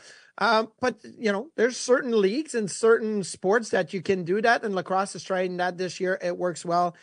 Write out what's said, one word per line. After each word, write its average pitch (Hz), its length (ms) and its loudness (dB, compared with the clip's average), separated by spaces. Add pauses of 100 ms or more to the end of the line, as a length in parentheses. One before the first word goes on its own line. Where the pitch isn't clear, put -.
(380)
Um, 220 340 2 (100)
but, 247 220 -2
you 226 280 -4
know, 220 260 -4
there's 233 200 0
certain 247 440 2
leagues 240 340 0
and 208 160 -2
certain 214 520 2
sports 208 460 0
that 190 240 -2
you 190 80 -4
can 190 220 0
do 185 180 0
that, 233 220 4
and 208 100 -4
lacrosse 190 400 -2
is 180 100 -12
trying 185 340 -2
that 180 200 -2
this 180 220 -6
year. 185 240 0
It 180 140 -4
works 180 280 -4
well, 175 380 0